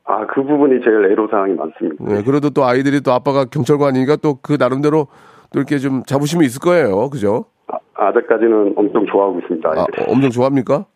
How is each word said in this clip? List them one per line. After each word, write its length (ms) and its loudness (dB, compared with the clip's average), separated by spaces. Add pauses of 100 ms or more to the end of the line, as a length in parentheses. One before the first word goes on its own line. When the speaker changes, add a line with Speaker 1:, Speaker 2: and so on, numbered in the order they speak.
Speaker 1:
아, 240 -2
그 160 -2
부분이 400 2
제일 280 4
애로사항이 420 0
많습니다. 500 -8
Speaker 2:
네, 200 -2
그래도 260 0
또 160 0
아이들이 360 0
또 120 0
아빠가 320 0
경찰관이니까 720 0
또 240 -2
그 180 -2
나름대로 480 0 (440)
또 80 -2
이렇게 180 -2
좀 260 -2
자부심이 420 0
있을 140 -2
거예요. 500 2
그죠? 360 -2 (220)
Speaker 1:
아, 100 -8 (160)
아직까지는 840 2
엄청 300 0
좋아하고 340 0
있습니다, 300 -4
Speaker 2:
아, 20 -2
Speaker 1:
아이들이. 320 -4
Speaker 2:
어, 80 -4
엄청 180 2
좋아합니까? 560 0 (100)